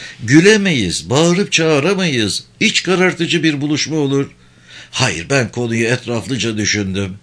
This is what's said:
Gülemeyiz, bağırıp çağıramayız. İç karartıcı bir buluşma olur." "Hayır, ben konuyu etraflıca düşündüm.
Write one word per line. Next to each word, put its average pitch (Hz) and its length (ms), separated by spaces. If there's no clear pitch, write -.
Gülemeyiz, 147 840
bağırıp 170 420
çağıramayız. 156 920
İç - 240
karartıcı 175 600
bir 147 180
buluşma 147 340
olur." 139 340
"Hayır, 82 380
ben 135 220
konuyu 117 340
etraflıca 113 720
düşündüm. 98 640